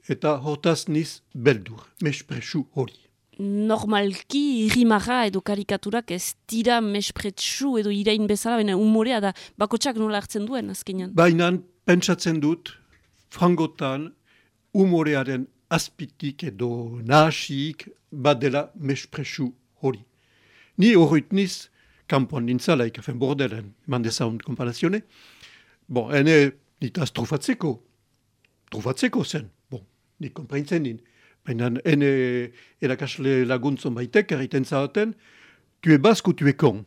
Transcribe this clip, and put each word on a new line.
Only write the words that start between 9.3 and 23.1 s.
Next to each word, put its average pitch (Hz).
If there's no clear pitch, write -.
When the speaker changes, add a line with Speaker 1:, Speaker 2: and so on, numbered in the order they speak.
Speaker 2:
bakotsak 220
nola 214
hartzen 208
duen 226
azkenean. 185
Speaker 1:
Baina 175
pentsatzen 175
dut, 151
frangotan, 160
umorearen 147
azpitik 156
edo 120
nahasik 147
badela 143
mespresu 139
hori. 127
Ni 226
horret 160
niz, 190
kanpoan 135
nintzala, 123
ikafen 120